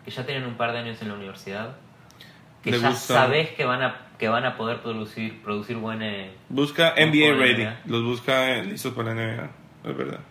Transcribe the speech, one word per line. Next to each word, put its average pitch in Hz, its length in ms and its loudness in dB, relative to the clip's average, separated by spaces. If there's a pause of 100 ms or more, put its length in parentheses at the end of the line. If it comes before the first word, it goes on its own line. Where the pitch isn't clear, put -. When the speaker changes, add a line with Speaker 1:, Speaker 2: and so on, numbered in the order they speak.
Speaker 1:
que 117 60 -14
ya 127 140 -8
tienen 131 220 -4
un 117 80 -6
par 117 180 0
de 117 60 -4
años 117 240 -8
en 107 60 -6
la 101 60 -6
universidad, 101 640 -10 (840)
que - 80 -2
Speaker 2:
Le 120 80 4
Speaker 1:
ya 120 120 4
Speaker 2:
gusta. 120 240 0
Speaker 1:
sabes 135 360 6
que 147 140 -4
van 127 180 0
a, 123 140 -2 (220)
que 113 100 2
van 120 160 2
a 123 120 0
poder 113 260 -4
producir, 110 600 -6
producir 104 360 -4
buen, 110 220 -4
eh, 98 300 -6 (180)
Speaker 2:
Busca 143 440 2
Speaker 1:
buen 156 160 6
Speaker 2:
N 151 40 4
B 151 120 8
A - 40 8
Speaker 1:
juego 147 60 6
en 131 140 6
Speaker 2:
ready. 117 140 4
Speaker 1:
N - 20 0
B - 60 -2
A. 120 160 -12
Speaker 2:
Los 117 180 0
busca, 131 520 2
eh, 113 80 -4
listos 160 300 -6
para 113 200 -4
la 113 80 -4
N 113 140 -4
B - 60 -8
A. - 480 -14
Es - 60 -4
verdad. 65 240 -6 (100)